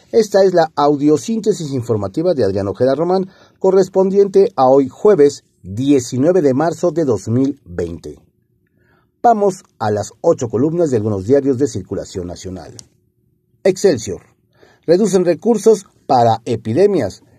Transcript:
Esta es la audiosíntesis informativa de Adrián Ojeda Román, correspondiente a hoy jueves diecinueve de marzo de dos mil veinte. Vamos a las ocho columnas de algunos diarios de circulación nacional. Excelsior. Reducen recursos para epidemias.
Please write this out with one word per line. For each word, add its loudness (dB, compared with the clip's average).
Esta 2
es 2
la 2
audiosíntesis -2
informativa -4
de -2
Adrián -2
Ojeda -2
Román, -2
correspondiente 2
a 2
hoy 4
jueves 2
diecinueve 0
de 2
marzo -2
de -2
dos -2
mil -2
veinte. -10
Vamos 2
a -2
las -6
ocho 0
columnas 0
de 0
algunos -4
diarios 0
de 0
circulación -10
nacional. -14
Excelsior. -2
Reducen 2
recursos 2
para 2
epidemias. -2